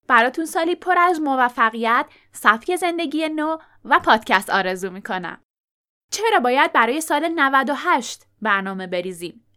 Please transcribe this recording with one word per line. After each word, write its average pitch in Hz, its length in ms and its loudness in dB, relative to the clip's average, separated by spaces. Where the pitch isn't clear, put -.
براتون 247 380 2
سالی 339 300 -2
پر 359 220 0
از 349 240 2
موفقیت، 247 840 0
سبک 226 440 0
زندگی 330 540 -4
نو 311 280 -4
و 262 140 4
پادکست 214 500 2
آرزو 185 400 -2
می‌کنم. 185 520 -10
چرا 415 280 2
باید 262 340 2
برای 254 280 2
سال 311 260 -2
نود 277 420 2
و 277 40 -2
هشت 311 520 -2
برنامه 196 460 -4
بریزیم، 175 580 -8